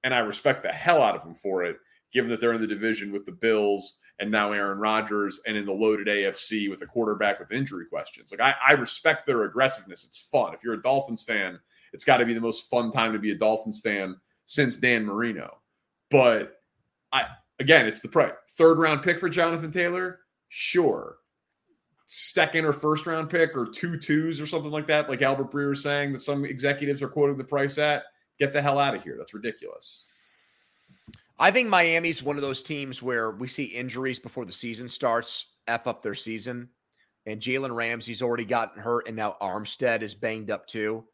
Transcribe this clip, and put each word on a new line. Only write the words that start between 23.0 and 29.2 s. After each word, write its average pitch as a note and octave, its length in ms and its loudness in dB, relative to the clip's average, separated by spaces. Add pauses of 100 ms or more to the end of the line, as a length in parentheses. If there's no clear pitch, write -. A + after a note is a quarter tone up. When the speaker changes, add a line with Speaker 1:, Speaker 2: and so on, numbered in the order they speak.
Speaker 1:
round D#3+ 240 -4
pick E3 260 2
or A#2 120 -2
two E3+ 300 -6
twos D#3 440 -2
or D3+ 60 -6
something D3+ 240 -4
like D3+ 160 -4
that, D3+ 220 2
like C3 120 -2
Albert C3+ 300 0
Breer C#3+ 220 -2
is C#3 100 -4
saying C#3+ 300 0
that B2+ 80 -6
some C#3+ 220 -2
executives C#3 600 -2
are C#3 40 -4
quoting C#3+ 300 2
the C3 60 -8
price C#3 340 0
at, D3 280 0 (340)
get C#3 120 2
the C#3+ 120 0
hell C#3+ 160 2
out C#3 160 2
of - 80 -10
here. B1 120 -10
That's - 200 -14